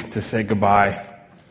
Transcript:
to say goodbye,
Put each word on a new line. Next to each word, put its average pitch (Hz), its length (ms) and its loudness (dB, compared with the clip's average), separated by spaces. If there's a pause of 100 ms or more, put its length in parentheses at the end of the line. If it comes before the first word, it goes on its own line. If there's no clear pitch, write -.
(100)
to 107 100 -4
say 110 220 -4
goodbye, 101 640 2 (440)